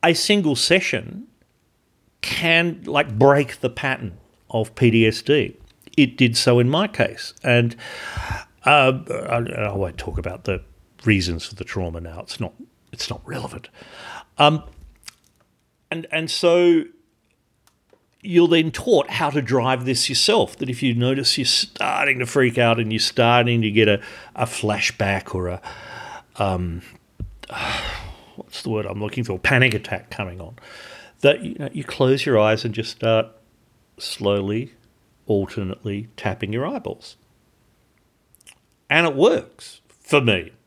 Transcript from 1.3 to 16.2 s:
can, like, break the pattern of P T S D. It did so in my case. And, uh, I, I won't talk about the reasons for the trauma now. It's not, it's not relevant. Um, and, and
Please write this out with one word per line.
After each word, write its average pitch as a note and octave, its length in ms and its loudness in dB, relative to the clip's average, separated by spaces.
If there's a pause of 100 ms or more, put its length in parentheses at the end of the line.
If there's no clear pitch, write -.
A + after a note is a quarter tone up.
can, E3 600 0
like, C#3+ 340 -2
break C#3 420 4
the B2+ 80 -2
pattern B2+ 480 -6 (320)
of A2 260 -4
P B2 160 4
T A2+ 160 6
S A2 140 0
D. - 360 0 (400)
It C3 200 4
did A#2+ 200 4
so B2 220 4
in B2 120 4
my F3+ 180 2
case. - 540 -4
And, A#2+ 340 2 (880)
uh, C3 340 4 (120)
I, - 260 -4
I A2 380 -4
won't F#2+ 240 -4
talk - 180 -8
about F2 280 -8
the F#2 180 -4 (420)
reasons F2+ 400 2
for - 100 -16
the F#2 100 -12
trauma E2+ 360 -8
now. E2+ 200 -14
It's - 200 -14
not, F#2+ 140 -8 (380)
it's - 180 -10
not - 160 -12
relevant. - 420 -12 (680)
Um, D3+ 280 4 (1300)
and, E3 200 -8
and D#3+ 200 -4